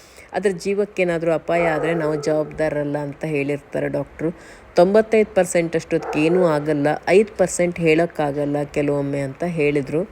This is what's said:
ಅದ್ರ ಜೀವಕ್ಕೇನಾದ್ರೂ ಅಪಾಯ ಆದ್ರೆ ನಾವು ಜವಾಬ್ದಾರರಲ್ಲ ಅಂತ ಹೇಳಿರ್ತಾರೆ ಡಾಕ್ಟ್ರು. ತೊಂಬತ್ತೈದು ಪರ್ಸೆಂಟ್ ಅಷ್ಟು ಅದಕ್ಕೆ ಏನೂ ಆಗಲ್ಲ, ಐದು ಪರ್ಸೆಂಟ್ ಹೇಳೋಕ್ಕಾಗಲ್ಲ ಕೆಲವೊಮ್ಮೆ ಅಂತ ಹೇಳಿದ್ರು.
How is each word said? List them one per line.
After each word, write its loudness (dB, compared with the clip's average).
ಅದ್ರ 0
ಜೀವಕ್ಕೇನಾದ್ರೂ -2
ಅಪಾಯ 0
ಆದ್ರೆ 0
ನಾವು -2
ಜವಾಬ್ದಾರರಲ್ಲ -2
ಅಂತ -8
ಹೇಳಿರ್ತಾರೆ -4
ಡಾಕ್ಟ್ರು. -6
ತೊಂಬತ್ತೈದು 4
ಪರ್ಸೆಂಟ್ 0
ಅಷ್ಟು -2
ಅದಕ್ಕೆ -2
ಏನೂ 4
ಆಗಲ್ಲ, 0
ಐದು 4
ಪರ್ಸೆಂಟ್ 0
ಹೇಳೋಕ್ಕಾಗಲ್ಲ 0
ಕೆಲವೊಮ್ಮೆ -2
ಅಂತ -6
ಹೇಳಿದ್ರು. -2